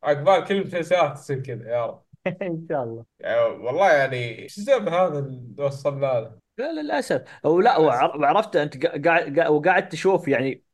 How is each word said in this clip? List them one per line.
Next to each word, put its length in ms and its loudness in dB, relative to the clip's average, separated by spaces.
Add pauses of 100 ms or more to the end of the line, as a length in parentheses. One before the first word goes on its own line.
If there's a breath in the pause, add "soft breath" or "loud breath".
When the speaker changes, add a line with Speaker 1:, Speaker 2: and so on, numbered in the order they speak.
Speaker 1:
عقبال 400 2
كل 120 -2
المسلسلات 600 -2
تصير 220 -8
كذا، 300 -10
يا 160 -2
رب. 180 -10 (220)
Speaker 2:
<laughs> 160 -6
إن 280 -8
شاء 140 -4
الله. 220 -10 (160)
Speaker 1:
يا 200 0
والله 500 0
يعني، 480 0
إيش 180 -18
الزبدة 340 0
هذا 280 0
اللي 440 -10
وصلنا 420 -2
له؟ 260 -2 (260)
Speaker 2:
لا، 240 -6
للأسف. 420 -2 (220 loud breath)
أو 140 4
لا، 100 6
Speaker 1:
للأسف. 100 4
Speaker 2:
وعر-، 380 4
وعرفت 380 2
أنت 300 0
قا-، 200 -2
قاعد، 340 2
قا-، 100 4
وقاعد 400 2
تشوف 380 0
يعني 360 0 (100)